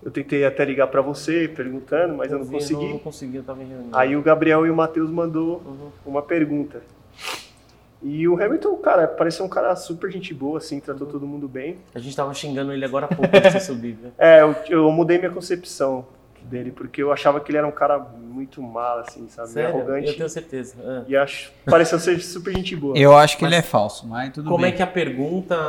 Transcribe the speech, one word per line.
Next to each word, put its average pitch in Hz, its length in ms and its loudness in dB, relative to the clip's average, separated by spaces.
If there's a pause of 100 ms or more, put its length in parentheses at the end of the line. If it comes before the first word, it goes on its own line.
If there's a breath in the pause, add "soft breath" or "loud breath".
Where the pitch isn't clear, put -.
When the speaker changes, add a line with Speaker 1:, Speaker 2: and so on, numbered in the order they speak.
Speaker 1:
eu 123 80 -10
tentei 139 340 -2
até 139 200 0
ligar 135 220 2
pra 135 140 0
você 156 460 -2
perguntando, 147 680 -4
mas 131 120 -4
eu 147 100 -4
não 131 60 -8
Speaker 2:
vi, - 100 -12
Speaker 1:
consegui. 147 280 -4
Speaker 2:
não, 135 80 -6
não 147 80 -8
consegui, 135 380 -12
eu 135 60 -12
tava 131 200 -14
em 131 40 -16
reunião. 127 260 -14
Speaker 1:
Aí 131 240 2
o 147 40 -2
Gabriel 156 460 4
e - 20 2
o 160 60 0
Matheus 160 340 0
mandou 165 560 -4
Speaker 2:
Uhum. 139 240 -16 (160)
Speaker 1:
uma 143 160 -4
pergunta. 147 600 -2 (1200 loud breath)
E 151 240 -2
o 175 140 2
Hamilton, 320 360 0
cara, 165 300 4
pareceu 165 380 -2
um 185 40 -6
cara - 260 0
super 180 360 -8
gente 175 220 -10
boa, 143 240 -6
assim, 147 220 -8
tratou 139 280 -10
todo 143 180 -10
mundo 143 220 -10
bem. 135 300 -10 (180)
Speaker 2:
A 123 40 -10
gente 135 160 -12
tava 139 180 -4
xingando 139 400 -6
ele 135 120 -6
agora 135 200 -2
há 165 100 -2
pouco 165 200 2
antes 190 180 8
de 190 80 2
subir, 120 400 -8
viu? 123 140 -18
Speaker 1:
<laughs> - 40 -20
É, 165 220 10
eu, 151 140 6 (140)
eu 156 220 4
mudei 165 260 2
minha 180 140 -2
concepção 156 760 -6 (380)
dele, 123 280 -10
porque - 320 -8
eu 143 80 2
achava 143 300 2
que 147 100 -8
ele 147 60 2
era 147 100 2
um 147 40 -4
cara 143 280 0
muito 120 640 -14
mala, 120 380 -4
assim, 113 260 -16
sabe? 117 220 -14
Speaker 2:
Sério? 120 260 -4
Speaker 1:
Arrogante. 135 320 -4
Speaker 2:
Eu 147 80 -4
tenho 165 140 -6
certeza. 135 520 -12
É. 127 300 -8
Speaker 1:
E 135 60 4
acho, - 340 -2 (140)
pareceu 165 340 4
ser 175 220 2
super 185 340 -10
gente 185 220 -4
boa. 143 200 -2
Speaker 3:
Eu 143 180 10
acho 151 220 8
que - 60 -4
Speaker 2:
Mas 165 80 2
Speaker 3:
ele 170 80 4
é - 20 0
falso, 107 460 -2
mas 127 260 -8
tudo 151 160 -10
Speaker 2:
como 170 140 2
Speaker 3:
bem. 180 80 2
Speaker 2:
é 180 40 -6
que 185 60 -2
a 180 60 0
pergunta 165 680 -2 (120)